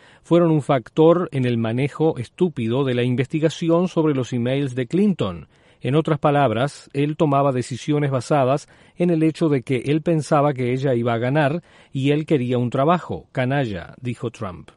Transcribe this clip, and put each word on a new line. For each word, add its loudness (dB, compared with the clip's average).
fueron 4
un 2
factor 2
en -2
el 0
manejo -2
estúpido -2
de 0
la 0
investigación 0
sobre 2
los -4
emails -2
de -2
Clinton. -2
En -2
otras 0
palabras, 0
él -2
tomaba 2
decisiones -2
basadas 0
en 0
el 0
hecho 0
de 0
que -2
él 0
pensaba 2
que -2
ella 0
iba 0
a 0
ganar 0
y 0
él 0
quería 0
un 0
trabajo. -2
Canalla", -4
dijo -8
Trump. -12